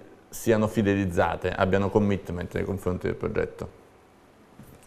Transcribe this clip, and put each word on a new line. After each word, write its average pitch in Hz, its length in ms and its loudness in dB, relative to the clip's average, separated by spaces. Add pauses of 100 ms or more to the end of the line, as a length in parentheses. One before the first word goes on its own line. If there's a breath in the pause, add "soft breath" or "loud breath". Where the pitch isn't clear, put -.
(280)
siano 110 400 2
fidelizzate, 95 800 2
abbiano 95 400 2
commitment 92 640 0
nei 92 100 -2
confronti 92 420 -4
del 90 80 -2
progetto. - 640 -6 (1080)